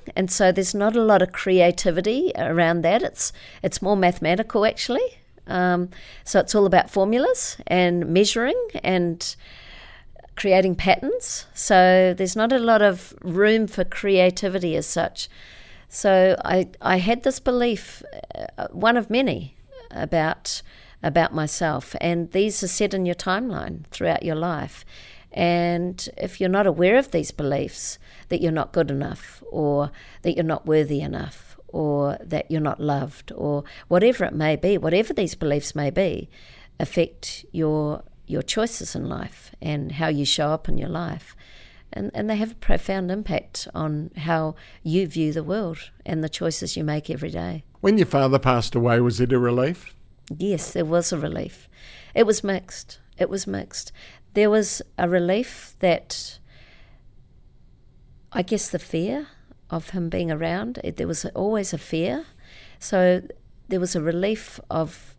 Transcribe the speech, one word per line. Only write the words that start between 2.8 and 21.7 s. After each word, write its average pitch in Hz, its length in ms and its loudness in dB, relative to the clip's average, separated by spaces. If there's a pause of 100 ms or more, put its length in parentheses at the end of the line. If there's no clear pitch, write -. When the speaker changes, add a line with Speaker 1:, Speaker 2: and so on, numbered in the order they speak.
Speaker 1:
that. 190 180 4
It's, - 320 -6 (280)
it's - 200 -2
more 202 160 2
mathematical, 190 680 2
actually. 427 540 -2 (260)
Um, 180 440 0 (340)
so - 160 2
it's 175 160 2
all 208 100 6
about 180 240 6
formulas 233 680 0 (100)
and 175 400 2
measuring 226 480 2 (260)
and 175 540 -2 (1000)
creating 190 380 4
patterns. - 760 0
So 185 640 6
there's 185 200 -2
not 233 160 2
a 262 60 4
lot 226 220 4
of 196 400 2
room 208 460 2
for 196 160 -2
creativity 185 920 2
as 151 100 -4
such. - 400 -4 (640)
So 190 560 4
I, 185 240 0 (120)
I 185 160 2
had 226 260 0
this 269 180 0
belief, 240 600 -2 (560)
uh, - 140 -8
one 220 240 2
of 226 140 -2
many, 196 480 -2 (340)
about, - 680 -4 (420)
about 160 320 2
myself, 151 640 -2